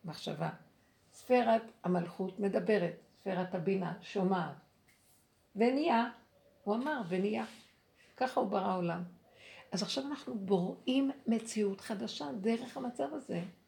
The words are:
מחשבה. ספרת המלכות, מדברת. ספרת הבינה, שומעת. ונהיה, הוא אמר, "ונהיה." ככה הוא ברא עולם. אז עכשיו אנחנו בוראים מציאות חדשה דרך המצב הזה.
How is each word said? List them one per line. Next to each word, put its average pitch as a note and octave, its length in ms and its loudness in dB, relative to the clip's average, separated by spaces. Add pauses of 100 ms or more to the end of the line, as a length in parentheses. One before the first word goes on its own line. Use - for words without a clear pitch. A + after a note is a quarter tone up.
מחשבה. D#3+ 460 -6 (600)
ספרת A3+ 500 4 (220)
המלכות, F3+ 560 -2
מדברת. F#3+ 540 2 (260)
ספרת F#3 340 -2
הבינה, F3+ 460 0
שומעת. F3+ 540 0 (1000)
ונהיה, B3 540 4 (540)
הוא G#3 100 2
אמר, C4+ 340 0
"ונהיה." G3+ 360 0 (720)
ככה B3+ 240 2
הוא G#3 100 0
ברא F#3+ 260 2
עולם. F3 260 0 (720)
אז F#3+ 100 0
עכשיו C4+ 240 -2
אנחנו C#4 320 -6
בוראים G3+ 720 0 (160)
מציאות G#3+ 540 0
חדשה A3+ 480 -6 (120)
דרך A3+ 360 0
המצב C4+ 360 -4
הזה. F3 300 -4 (240)